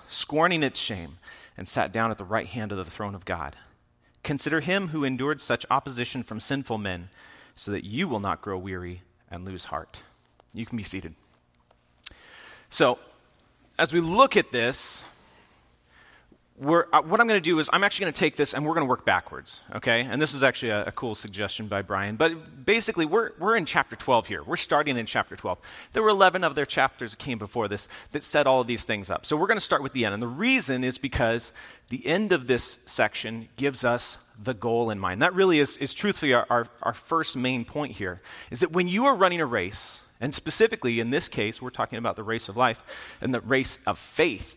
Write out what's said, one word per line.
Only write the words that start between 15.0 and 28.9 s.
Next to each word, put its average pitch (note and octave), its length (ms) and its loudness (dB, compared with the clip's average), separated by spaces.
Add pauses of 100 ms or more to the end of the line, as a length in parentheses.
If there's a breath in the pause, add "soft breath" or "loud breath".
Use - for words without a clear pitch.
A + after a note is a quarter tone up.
we're, E3 380 2
uh, D3+ 80 8
what E3 180 0
I'm A#3 80 4
gonna G#3 140 2
do D#3+ 160 2
is D3+ 160 2
I'm F3+ 100 4
actually G3 200 0
gonna F3 80 -2
take D#3 240 0
this - 180 0
and C3+ 100 -2
we're D#3 120 0
gonna D#3+ 100 2
work B2 200 0
backwards, - 540 -2 (160)
okay? A#2 260 2
And B2 200 -2
this D#3 120 0
was C3+ 100 0
actually B2+ 260 2
a, G#2 140 0
a G2 80 -6
cool A2+ 240 -6
suggestion G#2 520 -6
by G2+ 140 -2
Brian. G2 340 -4
But D#3+ 500 0
basically, G3+ 400 2
we're, G3+ 340 2
we're G#3 160 2
in G3 100 0
chapter - 300 0
twelve A#2+ 320 2
here. D#2+ 160 -8
We're A2 120 -6
starting D3 400 2
in A2+ 120 -4
chapter - 280 -2
twelve. F#2 220 -4 (360 loud breath)
There A3 100 2
were G#3+ 60 6
eleven F#3 340 6
other C#3+ 220 2
chapters C3 460 0
that - 80 -14
came A#2+ 200 -6
before G#2 280 -4
this G2+ 200 -4 (240 loud breath)
that D3+ 120 -4
set D3 220 4
all C3 160 6
of A#2 60 0
these A#2 180 -2
things G2+ 240 -4